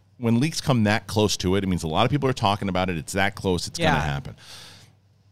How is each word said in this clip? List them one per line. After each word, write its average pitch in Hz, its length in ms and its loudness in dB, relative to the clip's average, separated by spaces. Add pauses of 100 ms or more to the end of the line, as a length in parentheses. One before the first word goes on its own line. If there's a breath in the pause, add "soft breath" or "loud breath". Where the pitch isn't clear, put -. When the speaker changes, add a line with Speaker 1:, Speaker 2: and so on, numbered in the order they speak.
(180)
Speaker 1:
when 117 240 2
leaks 160 180 -2
come 123 260 2
that 107 220 2
close 107 300 2
to 92 180 0
it, 98 80 0
it 95 40 -2
means 85 160 0
a 82 40 -6
lot 82 180 2
of 123 60 0
people 139 160 0
are 131 60 0
talking 101 340 0
about 92 220 0
it. 87 80 -4
It's - 160 -8
that 98 220 0
close. 90 320 -2
It's - 120 -12
gonna 160 120 2
Speaker 2:
Yeah. 131 100 2
Speaker 1:
happen. 71 340 -6 (960 loud breath)